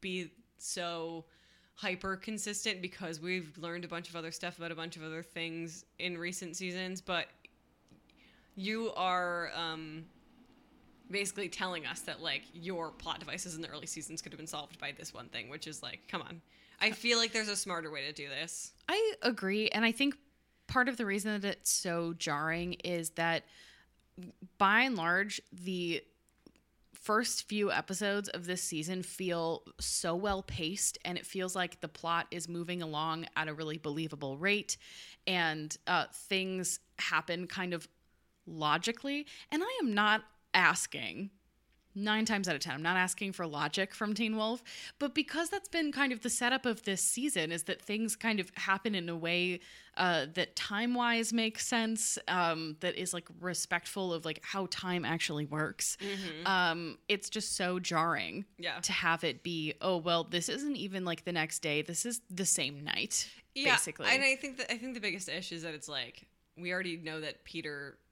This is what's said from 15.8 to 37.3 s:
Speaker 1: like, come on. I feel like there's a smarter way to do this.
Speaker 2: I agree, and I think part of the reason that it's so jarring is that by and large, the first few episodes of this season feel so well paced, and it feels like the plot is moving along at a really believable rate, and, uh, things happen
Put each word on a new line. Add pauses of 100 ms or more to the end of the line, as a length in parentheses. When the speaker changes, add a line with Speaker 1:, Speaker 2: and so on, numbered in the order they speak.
Speaker 1:
like,
come
on. (400)
I
feel
like
there's
a
smarter
way
to
do
this. (160)
Speaker 2:
I
agree,
and
I
think (520)
part
of
the
reason
that (100)
it's
so
jarring (100)
is
that (1120)
by
and
large, (120)
the (880)
first
few
episodes
of
this
season
feel (180)
so
well
paced,
and
it
feels
like
the
plot
is
moving
along
at
a
really
believable
rate, (500)
and, (100)
uh,
things (180)
happen